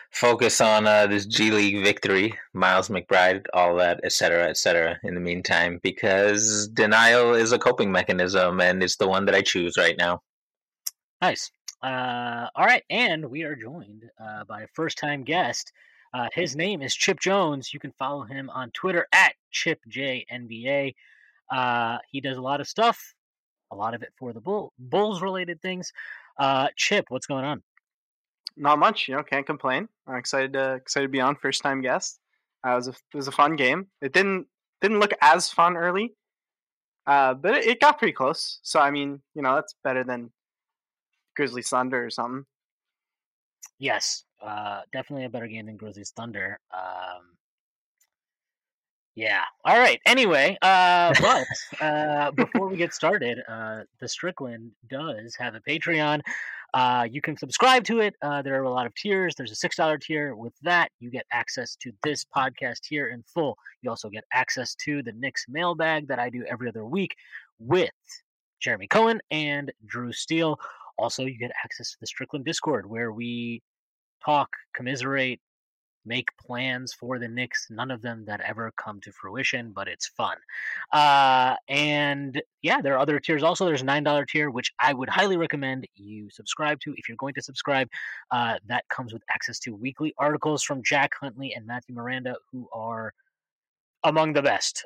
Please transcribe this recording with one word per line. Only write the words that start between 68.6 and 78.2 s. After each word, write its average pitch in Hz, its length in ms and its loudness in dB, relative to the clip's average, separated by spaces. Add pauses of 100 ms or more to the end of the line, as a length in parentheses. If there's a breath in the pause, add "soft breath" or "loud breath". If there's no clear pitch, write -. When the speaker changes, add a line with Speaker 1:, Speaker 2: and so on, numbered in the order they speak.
Speaker 2:
Jeremy 104 260 -4
Cohen 226 320 4 (100)
and 147 440 -4 (120)
Drew 120 280 -10
Steele. 160 440 -2 (400 loud breath)
Also, 117 280 -4
you 131 120 -8
get 120 140 -8 (100)
access - 300 -12
to - 80 -20
the - 80 -14
Strickland 131 380 -10
Discord, 131 440 -4
where 113 220 -6
we 117 500 -8 (640)
talk, 147 320 2 (180)
commiserate, 131 680 -4 (640)
make 123 320 -6
plans 127 580 -8
for 123 260 -8
the 120 80 -8
Knicks, 123 420 -8
none 120 220 -8
of 117 100 -10
them 113 240 -10